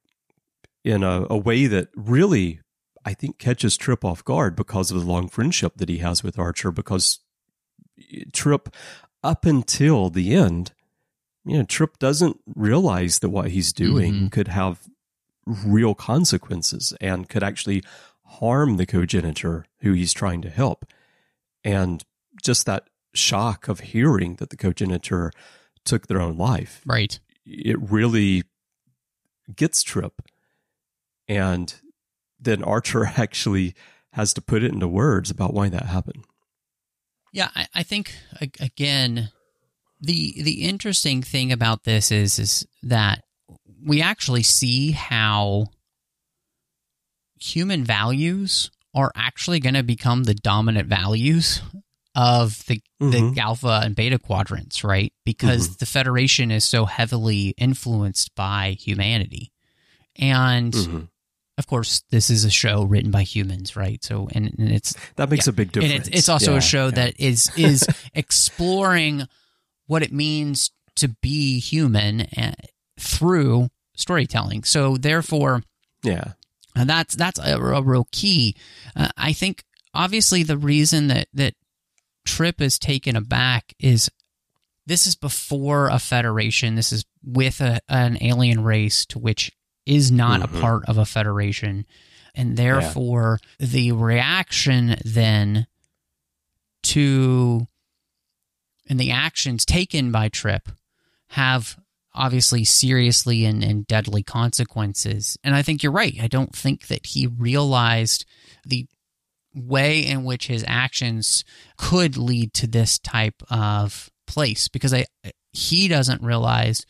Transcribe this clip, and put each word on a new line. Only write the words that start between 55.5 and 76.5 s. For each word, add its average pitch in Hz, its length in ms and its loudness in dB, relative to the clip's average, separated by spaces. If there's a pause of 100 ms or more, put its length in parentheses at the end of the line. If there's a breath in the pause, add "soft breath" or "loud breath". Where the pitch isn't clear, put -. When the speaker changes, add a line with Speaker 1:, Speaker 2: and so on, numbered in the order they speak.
Speaker 1:
Mm-hmm. 90 120 -10
Speaker 2:
the 127 60 -6
Federation 127 640 2
is 110 140 0
so 113 200 2
heavily 110 720 0
influenced 117 760 0
by 98 460 -2
humanity. 101 720 -2 (640)
And 127 580 2
Speaker 1:
Mm-hmm. 85 260 -2 (600)
Speaker 2:
of - 80 -4
course, 117 420 -2
this 113 220 4
is 107 120 4
a 107 60 4
show 104 360 2
written 101 260 2
by 98 100 4
humans, 95 540 -4
right? 101 280 -6
So, 101 280 -6
and, 107 260 -2
and 107 140 0
it's - 240 -2 (220 loud breath)
Speaker 1:
That 139 120 0
makes 147 160 2
Speaker 2:
yeah. 127 60 2
Speaker 1:
a - 20 2
big 101 240 -2
Speaker 2:
And 104 80 2
it's, 147 80 2 (120)
Speaker 1:
difference. - 20 -8 (100)
Speaker 2:
it's 175 120 4
also 151 240 4
Speaker 1:
Yeah, 139 40 4
Speaker 2:
a 131 40 2
show 135 240 2
Speaker 1:
yeah. 131 60 0
Speaker 2:
that 123 280 0
is, 127 360 2
is 151 300 6 (140)
Speaker 1:
<laughs> - 160 -20
Speaker 2:
exploring 170 1120 0 (580)
what 156 160 0
it 147 100 -2
means 147 600 -2 (240)
to 143 140 0 (120)
be 135 380 0
human, 110 640 0 (140)
uh, 113 180 -4 (460)
through 139 680 2 (260)
storytelling. 110 680 -4
So 135 340 2
therefore, 143 640 0 (420)
Speaker 1:
Yeah. 101 300 -2 (420)